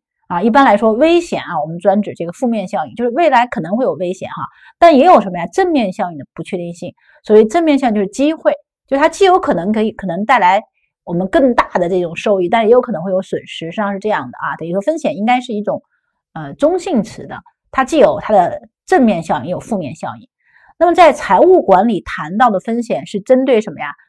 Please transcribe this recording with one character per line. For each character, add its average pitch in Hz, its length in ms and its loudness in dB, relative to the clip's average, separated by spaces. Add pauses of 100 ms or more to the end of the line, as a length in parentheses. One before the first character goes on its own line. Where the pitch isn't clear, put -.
(280)
啊， 180 140 -4
一 226 80 2
般 269 160 4
来 214 100 6
说 220 160 2
危 330 300 2
险 160 220 -8
啊， 156 180 -4
我 151 40 -6
们 165 140 -10
专 202 220 2
指 - 120 -10
这 170 120 -10
个 165 80 -10
负 254 140 -4
面 214 200 -4
效 180 180 -6
应， 156 100 -16
就 240 100 -4
是 240 60 -2
未 311 180 0
来 247 180 4
可 220 140 -8
能 160 160 -4
会 - 80 -2
有 175 80 -2
危 175 180 -6
险 123 200 -10
哈， 143 120 -12 (340)
但 330 200 6
也 285 80 6
有 320 160 8
什 190 80 -8
么 175 80 -8
呀？ 165 100 -6
正 381 240 -2
面 226 220 0
效 180 180 -6
应 156 60 -14
的 131 160 -14
不 - 100 -12
确 - 140 -8
定 175 160 -10
性。 180 200 -14 (300)
所 214 140 4
谓 226 80 6
正 339 180 0
面 285 160 2
效 269 80 -2
应 214 80 -2
就 214 60 0
是 190 60 -2
机 285 260 -2
会， 311 180 0 (340)
就 277 120 -2
它 302 100 2
既 330 160 0
有 370 160 6
可 294 140 0
能 180 180 -2
可 214 100 -2
以， 220 120 -2
可 - 140 -12
能 180 180 -4
带 254 140 2
来 190 220 4 (420)
我 175 100 -8
们 170 160 -2
更 240 260 2
大 - 200 0
的 180 120 -2
这 180 140 0
种 170 140 -6
收 196 260 0
益， 175 80 -2
但 226 160 0
也 208 40 2
有 247 120 6
可 247 100 -10
能 160 100 -6
会 190 100 -6
有 185 100 -2
损 160 260 -8
失， - 200 -12
实 170 40 -10
际 - 40 -18
上 202 180 -4
是 196 60 -10
这 214 100 -6
样 147 200 -4
的 - 100 -18
啊。 143 180 -8
等 165 100 -10
于 170 60 -6
说 196 80 -2
风 311 160 -2
险 165 180 -4
应 202 100 -4
该 247 140 2
是 247 140 -8
一 208 80 -6
种， - 200 -6 (520)
呃， 151 200 -12
中 339 260 0
性 311 240 -2
词 - 240 -14
的， - 100 -14 (340)
它 262 140 0
既 311 120 -2
有 180 220 4
它 - 140 -4
的 175 300 0 (220)
正 320 200 4
面 180 180 0
效 156 160 -4
应， 117 60 -10
也 175 60 -8
有 147 100 -6
负 214 160 -6
面 151 180 -8
效 165 140 -10 (100)
应。 - 80 -20 (500)
那 330 80 2
么 349 80 2
在 349 200 6
财 - 260 0
务 349 220 6
管 196 260 4
理 190 140 -2
谈 170 360 -10
到 247 120 4
的 190 100 -2
风 226 240 -4
险 170 220 -6
是 196 160 -8
针 262 240 2
对 240 160 2
什 208 100 -12
么 - 80 -16
呀？ 143 140 -12 (160)